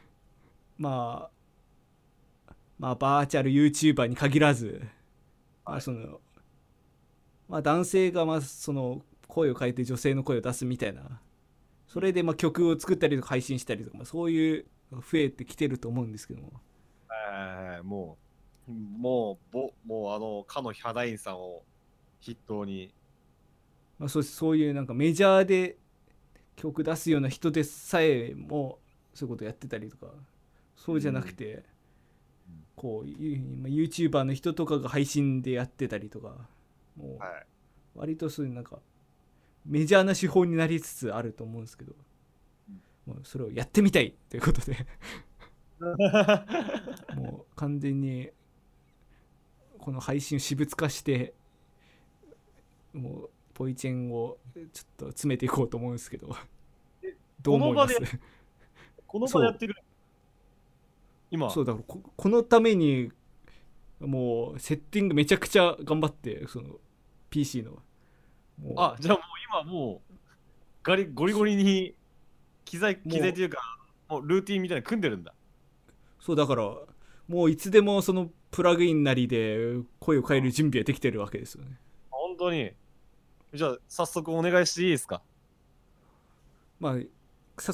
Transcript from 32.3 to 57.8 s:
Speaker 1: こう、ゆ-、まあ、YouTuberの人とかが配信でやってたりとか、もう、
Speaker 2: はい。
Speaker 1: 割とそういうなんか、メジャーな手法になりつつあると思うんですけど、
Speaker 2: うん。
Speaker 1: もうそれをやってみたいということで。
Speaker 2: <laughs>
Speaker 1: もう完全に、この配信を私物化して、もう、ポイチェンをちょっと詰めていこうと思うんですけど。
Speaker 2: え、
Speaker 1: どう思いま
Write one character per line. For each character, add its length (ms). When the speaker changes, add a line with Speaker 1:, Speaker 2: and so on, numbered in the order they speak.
Speaker 1:
こ 300
う、 20
ゆ-、 320
ま 100
あ、 20
YouTuber 560
の 100
人 180
と 140
か 120
が 120
配 160
信 340
で 120
や 120
っ 40
て 200
た 80
り 140
と 100
か、 280
も 200
う、 20
Speaker 2:
は 100
い。 180
Speaker 1:
割 240
と 100
そ 140
う 40
い 40
う 20
な 80
ん 40
か、 160
メ 220
ジ 80
ャ 60
ー 20
な 120
手 140
法 160
に 120
な 100
り 140
つ 120
つ 200
あ 80
る 120
と 120
思 140
う 40
ん 20
で 60
す 80
け 60
ど、 100
Speaker 2:
う 40
ん。 40
Speaker 1:
も 60
う 40
そ 140
れ 60
を 60
や 140
っ 40
て 120
み 100
た 100
い 140
と 80
い 40
う 20
こ 100
と 80
で。 260
Speaker 2:
<laughs> 1400
Speaker 1:
も 340
う 60
完 220
全 220
に、 300
こ 140
の 80
配 200
信 160
を 40
私 140
物 220
化 120
し 140
て、 320
も 300
う、 80
ポ 140
イ 60
チ 140
ェ 60
ン 160
を 280
ち 80
ょ 40
っ 20
と 100
詰 280
め 40
て 80
い 20
こ 140
う 60
と 80
思 120
う 20
ん 40
で 40
す 120
け 80
ど。 160
Speaker 2:
え、 120
Speaker 1:
ど 120
う 20
思 160
い 40
ま 140